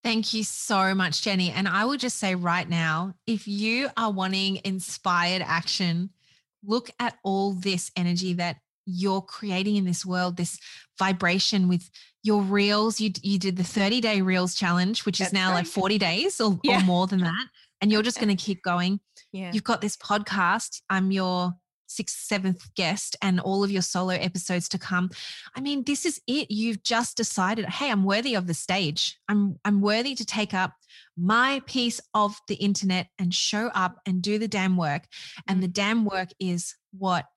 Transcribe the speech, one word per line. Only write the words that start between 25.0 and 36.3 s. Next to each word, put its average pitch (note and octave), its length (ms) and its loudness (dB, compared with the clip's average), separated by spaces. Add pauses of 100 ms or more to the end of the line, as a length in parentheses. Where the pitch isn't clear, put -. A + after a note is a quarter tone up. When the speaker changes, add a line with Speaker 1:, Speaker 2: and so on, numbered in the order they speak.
Speaker 1:
I B3+ 60 -8
mean, C#4 220 -2
this C#4+ 240 -2
is D#4 200 -4
it. C#4 240 -2
You've G#3+ 320 -2
just A#3 320 0
decided, G#3+ 500 0
"Hey, C#4 240 -4
I'm G3+ 140 4
worthy A3+ 320 2
of F3+ 120 0
the E3+ 60 -2
stage. E3+ 640 -2 (120)
I'm, G3+ 340 2
I'm G#3 160 4
worthy A3 360 2
to A#3 100 -6
take G#3+ 280 -2
up F#3 200 0 (420)
my A#3+ 520 2
piece A#3+ 340 -2 (120)
of G#3 220 2 (120)
the G3+ 80 -2
internet F#3+ 520 0 (120)
and F3+ 140 0
show G#3+ 420 0
up F3+ 300 0
and F#3 160 0
do G3+ 180 0
the A3+ 100 -2
damn F#3+ 260 2
work." D3+ 280 0 (440)
And F#3+ 160 2
the F#3 40 0
Speaker 2:
Mm. F3+ 60 -4
Speaker 1:
damn G#3 320 2
work F#3+ 240 -2 (100)